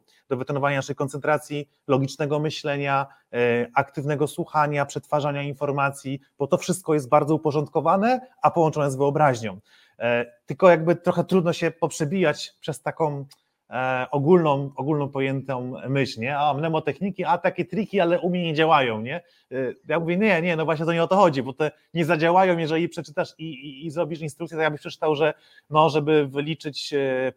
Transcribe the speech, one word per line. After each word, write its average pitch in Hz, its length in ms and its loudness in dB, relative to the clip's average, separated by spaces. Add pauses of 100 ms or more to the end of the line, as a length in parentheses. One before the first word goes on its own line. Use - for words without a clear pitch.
(300)
do 131 80 0
wytrenowania 143 400 -2
naszej 135 180 -6
koncentracji, 147 720 -4 (180)
logicznego 139 520 0
myślenia, 143 680 -2 (260)
e, 120 400 2
aktywnego 143 540 -2
słuchania, 147 580 -2
przetwarzania 143 580 -4
informacji, 139 760 -4 (180)
bo 139 100 -2
to 175 100 2
wszystko 175 360 -4
jest 139 160 -2
bardzo 147 260 4
uporządkowane, 160 840 0 (200)
a 196 100 4
połączone 151 400 2
z 131 40 -4
wyobraźnią. 131 640 0 (400)
E, 120 320 -2 (140)
tylko 180 240 4
jakby 170 260 4
trochę - 280 -2
trudno 175 300 2
się 165 180 -2
poprzebijać 160 880 -2
przez - 220 -10
taką, 147 440 -4 (440)
e, 127 420 -2
ogólną, 143 640 4
ogólną 143 340 -2
pojętą 135 640 -4 (160)
myśl, 135 320 0
nie? 139 160 -4
A 147 160 2
mnemotechniki, 160 720 -4
a 165 140 2
takie 165 280 -2
triki, 196 340 -2
ale 170 200 2
u 170 100 -2
mnie 180 140 -2
nie 165 100 -2
działają, 143 480 4
nie? 127 140 -8 (360)
E, 131 40 -8 (320)
ja 156 120 0
mówię, 170 180 -2
nie, 196 240 2
nie, 175 140 0
no 156 100 -2
właśnie 160 200 -2
to 170 80 0
nie 165 100 0
o 165 40 2
to 190 80 2
chodzi, 165 280 4
bo 131 100 -8
te 151 180 -2 (220)
nie 165 120 0
zadziałają, 170 520 4
jeżeli 160 320 -2
przeczytasz 165 480 -6
i, 156 120 -14
i, 139 360 -14
i 165 60 -8
zrobisz 156 300 -4
instrukcję, 160 360 -10
to 156 40 -4
ja 156 100 2
byś 147 80 -8
przeczytał, 156 360 -2
że 156 180 0 (360)
no, 156 200 4
żeby 147 380 2
wyliczyć, 147 640 -8
e, 131 440 -2